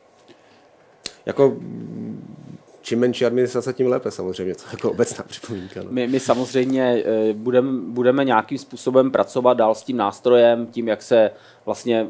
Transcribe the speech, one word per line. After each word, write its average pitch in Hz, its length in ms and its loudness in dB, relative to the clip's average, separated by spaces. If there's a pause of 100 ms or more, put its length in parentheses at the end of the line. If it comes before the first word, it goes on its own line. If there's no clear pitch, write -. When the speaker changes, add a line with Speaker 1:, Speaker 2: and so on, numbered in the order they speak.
(1300)
Speaker 1:
Jako, 135 300 2 (1300)
čím 117 160 -2
menší 123 280 2
administrace, 123 460 0
tím 127 140 0
lépe 127 240 0
samozřejmě, 92 440 -6
to - 80 -16
je - 100 -20
jako 117 180 -4
obecná - 380 -2
připomínka, 95 540 -12
no. - 80 -12
Speaker 2:
My, 123 160 -2
my 131 140 0
samozřejmě, 127 840 0
eh, 110 260 2
budem-, 120 640 -2
budeme 127 300 2
nějakým 120 340 0
způsobem 131 520 0
pracovat 123 440 2
dál 110 200 2
s - 80 -12
tím 127 140 -6
nástrojem, 117 680 4
tím, 117 220 -6
jak 107 140 -2
se 113 280 4 (360)
vlastně 113 440 -2